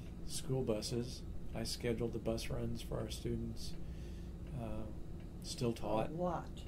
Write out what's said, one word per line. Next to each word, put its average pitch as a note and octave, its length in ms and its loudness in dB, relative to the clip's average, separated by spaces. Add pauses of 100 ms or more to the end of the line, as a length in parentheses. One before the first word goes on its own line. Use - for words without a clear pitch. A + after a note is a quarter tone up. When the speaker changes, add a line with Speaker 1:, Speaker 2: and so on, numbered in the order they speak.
(260)
Speaker 1:
school C3 360 2
buses. A2+ 600 2 (320)
I A2+ 100 0
scheduled A#2 480 2
the A#2 60 0
bus A2+ 320 2
runs A#2 320 0
for B2+ 160 0
our A2+ 120 0
students. A2+ 640 0 (880)
Uh, A2 220 0 (600)
still - 300 2
taught. G#2+ 380 2
Speaker 2:
A D#3+ 120 0
lot E3+ 260 2 (200)